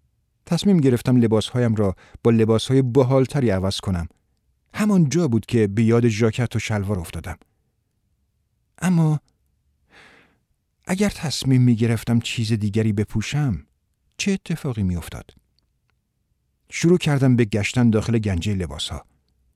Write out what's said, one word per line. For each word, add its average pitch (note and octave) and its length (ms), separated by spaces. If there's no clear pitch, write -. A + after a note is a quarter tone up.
تصمیم F3+ 300
گرفتم C3 400
لباسهایم A2+ 580
را G2+ 220
با A#2 60
لباسهای A2+ 520
باحالتری C3 680
عوض F#2+ 300
کنم. E2+ 280
همان G3 340
جا D#3+ 200
بود A2+ 180
که A2 200
به G2+ 160
یاد A#2 260
ژاکت A2+ 480
و - 20
شلوار G#2 400
افتادم. E2+ 380
اما E3 380
اگر G3 220
تصمیم C3 540
می‌گرفتم A#2 580
چیز A2 320
دیگری G#2+ 400
بپوشم، G#2+ 760
چه - 160
اتفاقی D3 500
می‌افتاد؟ - 480
شروع F3 280
کردم C3+ 380
به A#2+ 80
گشتن A2+ 460
داخل A2 280
گنجه G2+ 360
لباسها. D2+ 500